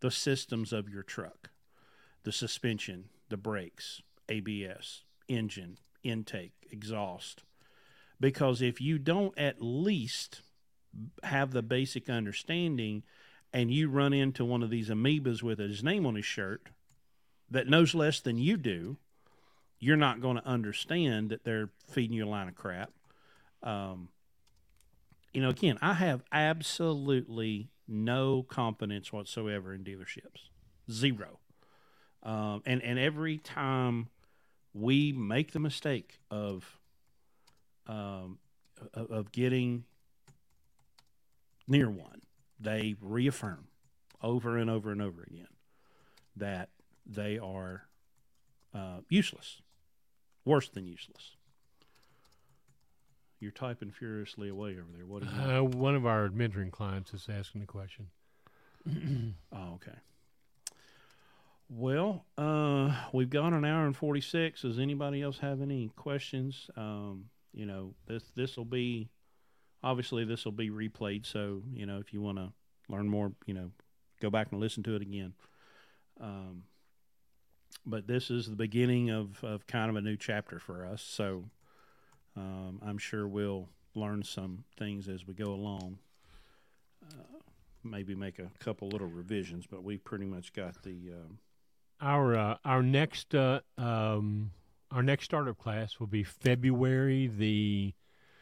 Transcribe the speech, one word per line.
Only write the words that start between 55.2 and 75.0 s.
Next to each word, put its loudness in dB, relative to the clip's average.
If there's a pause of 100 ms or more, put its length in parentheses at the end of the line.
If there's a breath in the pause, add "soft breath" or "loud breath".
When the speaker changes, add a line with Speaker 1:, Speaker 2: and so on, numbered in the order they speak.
Speaker 1:
is -6
that? 2
Speaker 2:
Uh, 6
one 4
of 2
our 4
mentoring 0
clients -4
is -10
asking -8
the -8
question. -12 (800 soft breath)
<clears throat> -2 (180)
Speaker 1:
Oh, -8
okay. -16 (1700 soft breath)
Well, 0 (140)
uh, 4 (180 loud breath)
we've 4
gone 4
an 4
hour 4
and 2
forty-six. 0
Does -2
anybody 0
else -4
have -2
any -2
questions? -6
Um, -8 (300)
you -8
know, -8 (120)
this, -6 (140)
this'll -4
be, -2 (720)
obviously, 0
this'll -4
be -4
replayed, -4
so, -4 (120)
you -6
know, -4
if -10
you -4
wanna -4 (360)
learn 0
more, 0 (140)
you -4
know, -6 (480)
go 0
back 2
and -2
listen -2
to 0
it -2